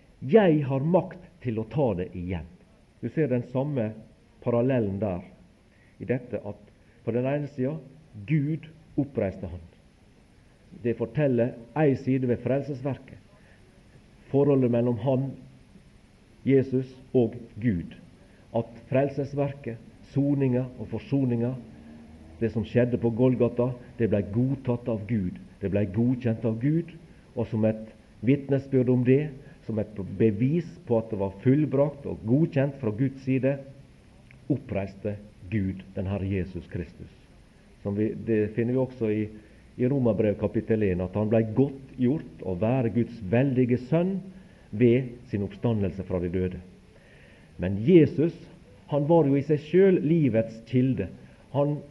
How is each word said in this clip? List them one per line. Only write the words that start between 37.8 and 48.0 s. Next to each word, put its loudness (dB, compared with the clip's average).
Som -2
vi, 0
det 0
finner 0
vi 2
også -2
i, 0
i 2
Romerbrevet 2
kapittel 0
en, 0
at -4
han 0
ble 4
godtgjort -2
å -2
være 0
Guds -2
veldige 2
sønn 0
ved 4
sin -2
oppstandelse -2
fra -2
de -4
døde. -2
Men -2
Jesus, 6